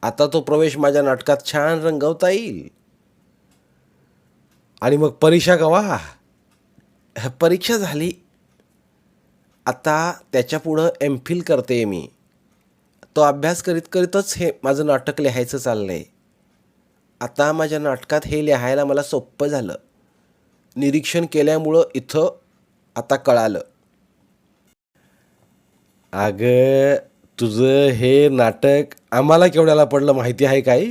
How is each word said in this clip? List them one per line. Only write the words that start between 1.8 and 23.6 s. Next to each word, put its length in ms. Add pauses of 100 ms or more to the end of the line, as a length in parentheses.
रंगवता 500
येईल. 380 (2000)
आणि 160
मग 120
परीक्षा 480
कवा?" 420 (1400)
"परीक्षा 360
झाली. 360 (1500)
आता 460 (200)
त्याच्यापुढं 560 (120)
एमफिल 400
करते 440
मी. 240 (1080)
तो 40
अभ्यास 420
करीत 200 (100)
करीतच 440
हे 160 (100)
माझं 240
नाटक 340
लिहायचं 380
चाललंय. 440 (1160)
आता 320
माझ्या 260
नाटकात 480
हे 200
लिहायला 380
मला 180
सोपं 440
झालं. 280 (1000)
निरीक्षण 560
केल्यामुळं 500 (120)
इथं 420 (600)
आता 200
कळालं." 440 (2500)